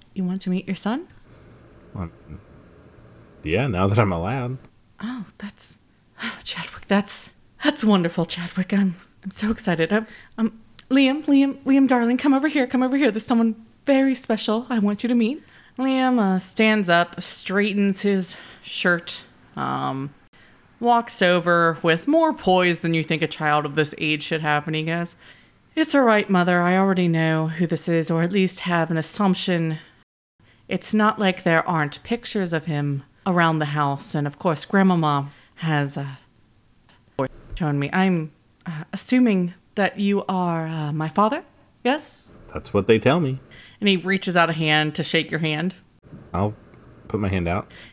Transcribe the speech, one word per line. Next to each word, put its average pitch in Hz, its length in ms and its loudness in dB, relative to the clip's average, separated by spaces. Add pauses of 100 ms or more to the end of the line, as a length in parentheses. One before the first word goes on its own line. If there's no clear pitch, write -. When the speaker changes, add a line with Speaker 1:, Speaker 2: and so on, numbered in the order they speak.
(140)
Speaker 1:
you 190 120 -6
want 185 160 -4
to - 80 -6
meet 185 180 -2
your 190 80 -4
son? 262 320 -4 (840)
Speaker 2:
Well, 85 180 -8 (1300)
yeah, 98 240 0
now 95 200 2
that 101 100 2
I'm 104 140 4
allowed. 123 460 -4 (440)
Speaker 1:
Oh, 233 240 -8 (120)
that's, - 400 -14 (420)
<sighs> - 240 -12
Chadwick, - 440 -12
that's, - 440 -2 (320)
that's 294 200 -2
wonderful, 175 420 2
Chadwick. 175 480 -6
I'm, 190 220 2 (280)
I'm 190 80 -10
so 214 200 -2
excited. 165 420 -2
I'm, 220 140 0 (300)
I'm, 226 220 -2 (300)
Liam, 269 360 4
Liam, 277 380 2
Liam, 269 240 4
darling, 247 300 2
come 285 160 4
over 269 140 2
here, 269 200 0
come 254 160 0
over 254 140 0
here. 269 140 2
There's 214 140 -4
someone 226 300 2 (300)
very 269 300 2
special 226 540 -2
I 233 100 0
want 202 240 0
you 233 60 0
to 247 60 2
meet. 240 260 0 (360)
Liam, 262 420 2
uh, 190 200 2
stands 214 500 0
up, 170 320 2
straightens 196 800 -2
his 190 340 -2 (260)
shirt, - 640 -2 (320)
um, 135 580 -6 (640)
walks 233 420 0
over 170 600 2
with 165 260 2
more 320 260 4
poise 180 480 2
than 165 120 0
you 160 100 0
think 156 180 -2
a 160 60 0
child 151 380 0
of 143 100 -8
this 151 220 0
age 151 260 -2
should 160 180 -4
have, 147 260 0
and 160 80 -4
he 156 80 -2
goes, 170 320 -4 (600)
"It's 311 200 0
all 277 80 6
right, 220 260 4
Mother. 180 320 4
I 180 160 4
already 185 300 2
know 160 400 2
who 160 200 -2
this - 200 -4
is, 165 240 0
or 165 120 2
at 175 80 0
least 190 300 0
have 170 300 0
an 160 60 0
assumption. 170 800 -2 (920)
It's - 260 -6
not 214 260 2
like 185 240 0
there 165 240 2
aren't 151 360 -2
pictures 202 500 -4
of 151 120 -2
him 143 380 -2 (220)
around 170 340 2
the 151 60 -2
house, 147 500 -2
and 147 120 -2
of 143 120 -12
course, 160 260 -2
Grandmama 160 640 2 (260)
has, 147 420 -2
uh, 139 80 -6 (1500)
shown 147 220 -2
me. 143 140 -4
I'm, 180 380 0 (340)
uh, 156 180 -10 (100)
assuming 202 600 2 (220)
that 196 240 -2
you 202 280 0
are, 175 400 -2
uh, 156 260 -6
my 156 160 -4
father, 220 340 0 (400)
yes?" - 480 -4 (220)
Speaker 2:
That's - 200 -10
what 98 140 2
they 113 120 6
tell 143 200 4
me. 135 200 -2 (420)
Speaker 1:
And 208 80 2
he 190 80 4
reaches 185 400 -2
out 165 120 4
a 160 40 -2
hand 151 420 0
to 160 80 -4
shake 160 280 -2
your 156 100 -4
hand. 160 340 -2 (580)
Speaker 2:
I'll 104 220 -2 (520)
put 101 120 -4
my 104 80 -2
hand 90 200 -2
out. 90 220 -4 (240)